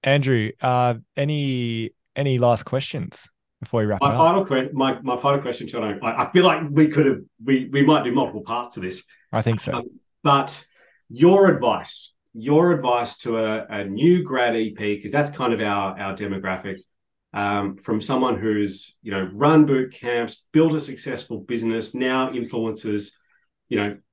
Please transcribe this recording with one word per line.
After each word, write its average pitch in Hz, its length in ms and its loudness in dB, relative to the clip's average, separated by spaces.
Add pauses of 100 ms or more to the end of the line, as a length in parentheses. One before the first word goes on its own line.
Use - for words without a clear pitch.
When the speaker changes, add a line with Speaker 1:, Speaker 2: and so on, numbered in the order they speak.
Speaker 1:
Andrew, 131 500 2 (100)
uh, 123 340 2 (220)
any, 131 720 -4 (240)
any 135 240 0
last 120 240 4
questions - 680 -8 (300)
before - 220 -2
we 107 60 0
wrap 101 140 0
Speaker 2:
My 143 60 4
Speaker 1:
it - 60 4
up? 120 40 0
Speaker 2:
final 196 280 4
que-, 131 280 -2
my, 131 280 0
my 123 160 -2
final 139 240 0
question, 120 260 -8
John, 107 340 -6
I, 113 240 -2
I - 60 -14
feel 180 140 6
like 160 160 4 (100)
we 151 160 6
could 147 180 2
have, 135 120 2 (260)
we, 131 280 0
we 143 120 4
might 143 220 6
do 123 60 -2
multiple 123 300 -2
parts 110 340 -6
to 113 40 -10
this. 92 240 -8 (280)
Speaker 1:
I 110 100 0
think 113 180 0
so. - 140 -6
Speaker 2:
Um, - 260 -8 (240)
but 143 420 2 (440)
your 175 440 6
advice, - 600 -4 (180)
your 151 380 4
advice 123 460 0
to 117 200 -4
a, 110 320 -2
a 101 140 -6
new 147 400 2
grad 123 320 0
E 110 160 -2
P, 104 300 -4
'cause 104 100 -10
that's 147 200 0
kind 120 220 -2
of 107 80 -2
our, 101 380 -4
our 98 160 -6
demographic, 95 640 -8 (560)
um, 101 440 -4
from 110 240 -4
someone 127 380 -2
who's, 104 640 -4
you 107 100 -10
know, 95 220 -4
run 147 320 6
boot 131 280 -2
camps, 120 580 -6
built 156 220 4
a 156 60 -2
successful 127 640 -10
business, 113 520 -4
now 127 400 -2
influences, 110 840 -6 (500)
you 110 100 -2
know 104 200 -2 (160)